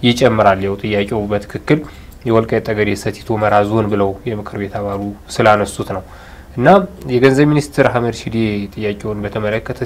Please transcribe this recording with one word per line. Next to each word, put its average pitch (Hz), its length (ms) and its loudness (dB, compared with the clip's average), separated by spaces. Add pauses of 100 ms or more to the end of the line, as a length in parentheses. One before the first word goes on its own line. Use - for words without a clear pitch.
ይጨምራል። 110 600 4
ያው 98 160 -2
ጥያቄው 104 480 -2
በትክክል 104 540 -2 (460)
የወልቃይት 113 400 2
ጠገዴ 107 300 0
ሰቲት - 320 -8
ሁመራ 107 260 0 (100)
ዞን 110 260 0
ብለው 101 200 0 (140)
የምክር 107 340 -8
ቤት 98 180 -8
አባሉ 101 260 -6 (280)
ስላነሱት 107 640 2
ነው። 92 120 -8 (500)
እና 123 140 2 (400)
የገንዘብ 135 400 4
ሚኒስትር 147 380 2
አህመድ 117 300 0
ሺዴ 113 200 -8 (340)
ጥያቄውን 104 520 -6
በተመለከተ 107 640 -4